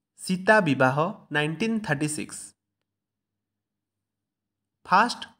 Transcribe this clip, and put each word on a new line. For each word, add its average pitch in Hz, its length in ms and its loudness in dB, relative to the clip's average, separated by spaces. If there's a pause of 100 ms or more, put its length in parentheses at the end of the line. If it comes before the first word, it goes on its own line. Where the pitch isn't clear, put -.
(200)
ସୀତା 190 400 2
ବିବାହ, 131 360 2 (360)
ନାଇଣ୍ଟିନ୍ 160 480 -2
ଥାର୍ଟି 151 280 -2
ସିକ୍ସ। - 320 -10 (2500)
ଫାଷ୍ଟ 220 360 2 (180)